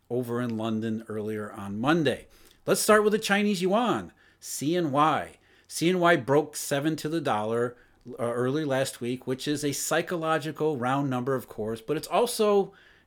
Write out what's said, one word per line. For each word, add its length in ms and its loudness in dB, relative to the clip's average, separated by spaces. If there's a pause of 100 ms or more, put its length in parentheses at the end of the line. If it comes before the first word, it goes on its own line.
over 320 -2
in 160 -4
London 520 -2
earlier 440 -6
on 260 -10
Monday. 480 2 (380)
Let's 160 2
start 240 6
with 80 4
the 60 2
Chinese 420 2
yuan, 520 0 (260)
C 360 -4
N 180 0
Y. 400 2 (360)
C 220 0
N 100 2
Y 160 6
broke 400 2
seven 400 -2
to 140 -4
the 100 -2
dollar, 560 0 (420)
uh, 40 -4
early 420 0
last 380 -2
week, 240 -4
which 200 -4
is 160 -2
a 100 -2
psychological 1080 -2
round 320 0
number, 240 -2
of 140 -4
course, 340 -6
but 160 -4
it's 100 -10
also, 640 2 (340)